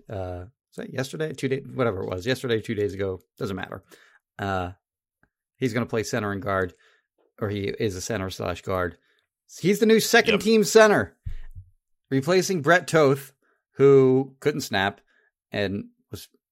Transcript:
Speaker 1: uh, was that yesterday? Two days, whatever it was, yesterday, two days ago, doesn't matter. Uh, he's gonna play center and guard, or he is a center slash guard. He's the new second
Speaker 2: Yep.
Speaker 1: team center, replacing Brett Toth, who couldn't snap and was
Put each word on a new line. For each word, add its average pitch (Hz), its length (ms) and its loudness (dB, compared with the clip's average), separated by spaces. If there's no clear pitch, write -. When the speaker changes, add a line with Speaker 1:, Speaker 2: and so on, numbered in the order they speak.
Speaker 1:
uh, 92 360 -10
was - 320 -20
that - 160 -12
yesterday? 147 400 -8
Two 135 140 -6
days, 135 160 -6
whatever 113 300 -2
it 110 60 -8
was, 92 160 -8
yesterday, 120 360 -2
two 117 140 -8
days 101 200 -2
ago, 95 240 -6
doesn't 98 180 -8
matter. - 280 -12
Uh, 95 320 -4
he's 127 160 -4
gonna 117 120 -2
play 113 180 -2
center 104 280 -4
and 98 100 -6
guard, 95 320 -2
or 104 100 -4
he 101 160 -4
is 107 160 -2
a 92 60 -10
center 95 300 -6
slash 92 320 -8
guard. 92 340 -4
He's 202 200 0
the 226 60 2
new 220 140 6
second 226 340 2
Speaker 2:
Yep. 202 80 0
Speaker 1:
team 220 220 4
center, 202 520 4
replacing 175 520 0
Brett 170 260 4
Toth, 139 460 2
who 135 680 6
couldn't 147 220 -2
snap 98 400 -2
and 101 340 -4
was - 180 -16